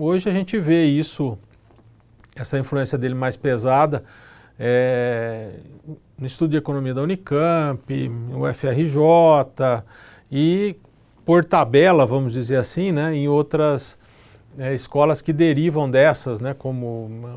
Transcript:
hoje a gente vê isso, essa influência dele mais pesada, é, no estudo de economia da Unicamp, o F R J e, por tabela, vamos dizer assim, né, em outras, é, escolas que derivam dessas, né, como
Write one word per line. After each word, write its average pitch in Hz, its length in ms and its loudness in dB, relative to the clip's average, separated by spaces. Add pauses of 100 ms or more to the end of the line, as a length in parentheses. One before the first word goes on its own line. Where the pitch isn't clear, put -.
hoje 180 280 0
a 196 40 -2
gente 190 260 -2
vê 165 260 2
isso, 143 540 -2 (960)
essa 135 240 -6
influência 135 400 -4
dele 127 160 -4
mais 127 220 -4
pesada, 135 640 0 (560)
é, 117 1000 -2 (580)
no 131 80 -8
estudo 156 240 -2
de 151 60 0
economia 139 360 -4
da 131 100 -4
Unicamp, 147 1080 -2 (240)
o 135 140 -4
F 143 180 -6
R 131 180 0
J 147 1000 4 (440)
e, 175 460 0 (500)
por 170 200 4
tabela, 156 600 6
vamos 127 280 -2
dizer 123 240 -2
assim, 165 340 -2
né, 160 240 -2
em 143 140 -2
outras, 147 680 0 (640)
é, 135 160 -6
escolas 143 480 0
que 165 100 -2
derivam 151 560 2
dessas, 131 520 2
né, 131 120 -6
como 120 560 -8 (280)